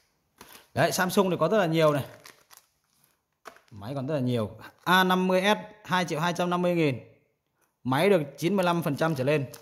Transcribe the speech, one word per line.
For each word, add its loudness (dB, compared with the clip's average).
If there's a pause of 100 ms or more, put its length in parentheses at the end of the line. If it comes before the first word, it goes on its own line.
(760)
Đấy, 2
Samsung 0
thì 0
có 2
rất 2
là 2
nhiều 4
này. -2 (1700)
Máy -12
còn -6
rất -4
là -2
nhiều. -2 (340)
A 4
năm 2
mươi 2
S -2
hai 0
triệu -4
hai 0
trăm -2
năm 0
mươi 0
nghìn. 0 (760)
Máy 2
được 4 (160)
chín -2
mươi 0
lăm 0
phần -2
trăm 0
trở -4
lên. 0 (160)